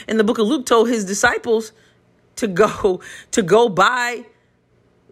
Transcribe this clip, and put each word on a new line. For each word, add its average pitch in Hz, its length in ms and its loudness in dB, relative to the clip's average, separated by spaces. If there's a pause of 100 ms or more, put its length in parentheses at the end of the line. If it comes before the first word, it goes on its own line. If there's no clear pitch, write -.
in 220 80 0
the 214 80 4
book 226 140 -2
of 214 60 2
Luke, 254 200 -2
told 233 240 4
his 220 160 -2
disciples 226 680 -2 (640)
to 233 140 -4
go, 190 500 0 (320)
to 240 100 0
go 214 280 4
buy, 240 560 -2 (880)